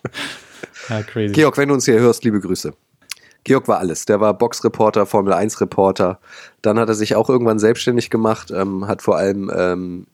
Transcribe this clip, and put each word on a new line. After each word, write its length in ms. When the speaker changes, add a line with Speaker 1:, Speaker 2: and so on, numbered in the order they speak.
Speaker 1:
Ja, 140
crazy. 300
Speaker 2:
Georg, 260
wenn 120
du 40
uns 120
hier 120
hörst, 240
liebe 180
Grüße. 320
Georg 240
war 140
alles. 240
Der 160
war 180
Boxreporter, 680
Formel-eins-Reporter. 1160
Dann 160
hat 100
er 60
sich 220
auch 120
irgendwann 300
selbstständig 520
gemacht, 420
ähm, 340
hat 160
vor 140
allem, 360
ähm, 600